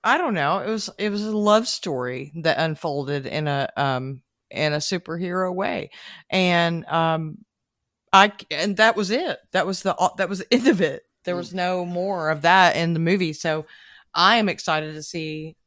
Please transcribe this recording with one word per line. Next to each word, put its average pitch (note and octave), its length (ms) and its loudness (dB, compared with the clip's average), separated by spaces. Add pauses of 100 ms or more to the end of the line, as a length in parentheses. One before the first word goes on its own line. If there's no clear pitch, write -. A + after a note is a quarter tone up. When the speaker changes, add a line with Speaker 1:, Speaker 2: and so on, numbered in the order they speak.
Speaker 1:
I B3+ 140 4
don't E4 160 0
know. E3 260 0
It F3 100 -6
was, A3 280 -4
it G#3 120 -2
was G#3 160 -4
a G#3+ 120 -4
love G#3+ 300 4
story B2+ 640 -6 (120)
that D#3+ 160 2
unfolded C#3+ 640 -2
in D3+ 240 -4
a, C#3 260 -2
um, C3+ 460 -2 (280)
in D3+ 220 -2
a D3 60 -2
superhero F3+ 760 -4
way. - 360 -4 (400)
And, E3+ 560 2
um, D#3+ 540 -2 (760)
I, G3+ 180 6 (200)
and F3 260 -2
that A3 180 6
was G3 160 -2
it. C4 280 -2 (120)
That F3 160 2
was F#3+ 160 -6
the, F#3+ 100 0 (240)
that F#3 120 -2
was F#3+ 100 -6
the - 140 -2
end B3+ 140 2
of A3 120 4
it. D3 240 0 (220)
There F3+ 100 -4
was F3 160 -8
Speaker 2:
Mm. F3 40 -12
Speaker 1:
no F3+ 300 -2
more F3 440 -4
of D3+ 140 -2
that F3+ 340 6
in E3 160 2
the D#3+ 80 0
movie. E3+ 320 0
So D#3 320 -2 (500)
I F#3+ 220 6
am G#3+ 100 2
excited D#3 460 -4
to D#3 100 -12
see D#3 640 -10